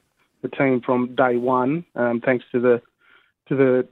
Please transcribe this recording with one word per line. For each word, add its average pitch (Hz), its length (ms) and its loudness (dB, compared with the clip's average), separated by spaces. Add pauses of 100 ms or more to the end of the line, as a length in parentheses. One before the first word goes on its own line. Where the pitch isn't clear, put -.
(420)
the 131 60 -8
team 131 340 -2
from 123 320 -2
day 123 240 2
one, 127 560 -2
um, 120 260 -2
thanks 123 320 -2
to 127 80 -2
the, 120 220 2 (680)
to 147 80 -2
the, 127 360 2